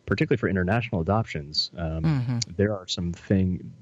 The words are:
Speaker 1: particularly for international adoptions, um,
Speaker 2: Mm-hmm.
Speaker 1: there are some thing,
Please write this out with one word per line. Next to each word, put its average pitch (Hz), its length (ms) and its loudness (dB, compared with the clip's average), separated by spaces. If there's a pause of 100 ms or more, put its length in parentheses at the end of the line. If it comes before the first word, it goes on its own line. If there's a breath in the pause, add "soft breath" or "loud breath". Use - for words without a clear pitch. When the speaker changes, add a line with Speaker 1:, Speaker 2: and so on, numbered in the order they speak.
Speaker 1:
particularly 120 320 2
for 110 100 0
international 95 540 0
adoptions, 82 760 -2
um, 80 280 -4
Speaker 2:
Mm-hmm. 127 340 0 (180)
Speaker 1:
there 101 200 2
are 92 120 -12
some 85 260 -4
thing, 92 580 0 (100)